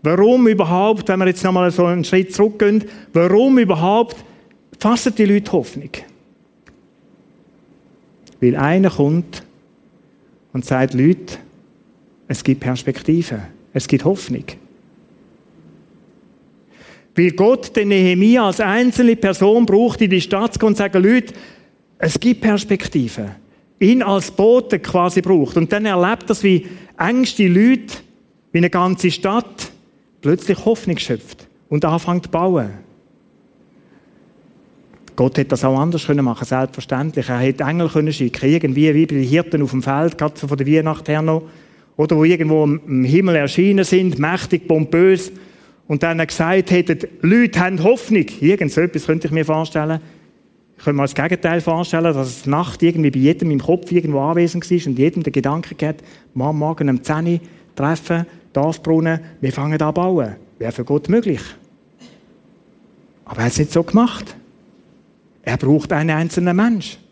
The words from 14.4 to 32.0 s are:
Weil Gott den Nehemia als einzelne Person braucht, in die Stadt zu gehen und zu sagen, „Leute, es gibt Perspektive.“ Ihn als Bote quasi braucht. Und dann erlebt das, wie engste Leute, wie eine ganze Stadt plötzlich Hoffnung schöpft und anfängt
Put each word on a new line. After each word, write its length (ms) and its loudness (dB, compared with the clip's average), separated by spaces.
Weil 160 4
Gott 440 0
den 140 0
Nehemia 560 4
als 160 -2
einzelne 540 2
Person 500 2
braucht, 360 2
in 100 2
die 100 2
Stadt 320 -2
zu 60 -8
gehen 80 2
und 80 2
zu 80 -2
sagen, 200 2
„Leute, 300 2
es 220 -2
gibt 220 0
Perspektive.“ 960 -2
Ihn 240 4
als 260 -2
Bote 500 2
quasi 420 0
braucht. 360 0
Und 160 0
dann 120 -2
erlebt 440 0
das, 140 -2
wie 240 2
engste 500 0
Leute, 480 2
wie 80 0
eine 100 2
ganze 400 0
Stadt 640 -6
plötzlich 460 -2
Hoffnung 320 -2
schöpft 500 -10
und 160 0
anfängt 400 -2